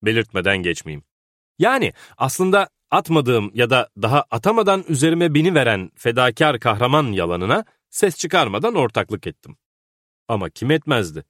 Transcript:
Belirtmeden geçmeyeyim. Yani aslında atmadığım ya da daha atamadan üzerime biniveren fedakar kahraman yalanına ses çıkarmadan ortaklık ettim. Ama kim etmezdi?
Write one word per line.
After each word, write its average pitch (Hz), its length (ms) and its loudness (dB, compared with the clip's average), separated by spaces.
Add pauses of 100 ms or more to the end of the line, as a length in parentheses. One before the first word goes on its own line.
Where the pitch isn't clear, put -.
Belirtmeden 101 540 0
geçmeyeyim. 80 460 -6 (560)
Yani 226 340 0 (240)
aslında 185 520 0 (220)
atmadığım 127 640 0
ya 117 160 0
da 127 200 2 (120)
daha 127 300 2
atamadan 196 560 0
üzerime 165 460 0
biniveren 135 640 2
fedakar 127 640 2
kahraman 123 520 0
yalanına 95 540 -2 (240)
ses - 280 -2
çıkarmadan 165 580 -2
ortaklık 107 520 -4
ettim. - 300 -18 (680)
Ama 98 220 -4
kim 123 220 -4
etmezdi? 110 580 -2